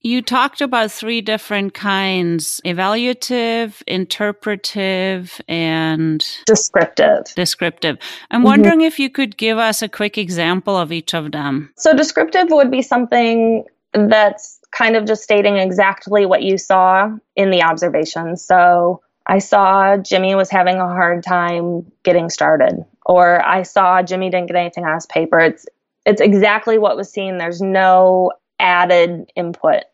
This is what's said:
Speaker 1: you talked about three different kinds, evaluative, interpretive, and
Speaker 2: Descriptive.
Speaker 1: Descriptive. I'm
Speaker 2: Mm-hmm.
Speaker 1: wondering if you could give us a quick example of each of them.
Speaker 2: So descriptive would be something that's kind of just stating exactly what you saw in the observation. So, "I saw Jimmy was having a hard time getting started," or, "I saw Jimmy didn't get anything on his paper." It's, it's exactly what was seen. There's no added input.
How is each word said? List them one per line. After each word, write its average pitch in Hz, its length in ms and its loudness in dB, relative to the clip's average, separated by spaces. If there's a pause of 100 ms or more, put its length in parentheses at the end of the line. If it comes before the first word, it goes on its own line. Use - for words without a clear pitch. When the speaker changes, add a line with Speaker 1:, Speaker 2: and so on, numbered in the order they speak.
Speaker 1:
you 240 160 -2
talked 254 380 -2
about 247 320 -2
three 233 300 -6
different 208 520 -6
kinds, 190 920 -4
evaluative, 233 1200 -4
interpretive, 190 1600 -6
and 160 760 -2 (220)
Speaker 2:
Descriptive. - 880 0
Speaker 1:
Descriptive. 170 640 -4 (320)
I'm 240 120 0
Speaker 2:
Mm-hmm. 247 40 4
Speaker 1:
wondering 311 360 6
if 320 180 0
you 269 100 -2
could 262 280 -4
give 220 200 -2
us 220 240 -2
a 220 60 -6
quick 208 300 -6
example 180 600 -2
of 165 140 -4
each 165 240 -8
of 151 160 -6
them. 143 460 -6
Speaker 2:
So - 180 4
descriptive 320 540 0
would 285 200 4
be 262 120 -2
something 233 840 0 (300)
that's 214 680 2 (120)
kind 226 260 0
of 214 80 0
just 214 180 -2
stating 202 320 2
exactly 196 680 0
what 185 180 0
you 190 140 0
saw 190 520 2 (280)
in 196 120 2
the 180 140 2
observation. 165 720 -2
So, 175 680 2 (240)
"I 190 140 0
saw 196 580 2
Jimmy 190 380 -2
was 190 160 0
having 180 240 2
a 185 120 -2
hard 175 360 -2
time 175 680 -4 (140)
getting 170 260 2
started," 151 540 0 (220)
or, 175 400 4
"I 180 180 0
saw 185 400 2
Jimmy 185 260 -4
didn't 180 180 -2
get 175 100 -2
anything 175 260 -4
on 160 120 -2
his 165 100 -10
paper." 165 340 0
It's, 160 260 0 (400)
it's 202 140 2
exactly 208 580 2
what 208 200 0
was 202 120 -10
seen. 190 280 -8
There's 175 240 -8
no 185 720 4 (260)
added 175 800 2
input. 170 460 -2 (100)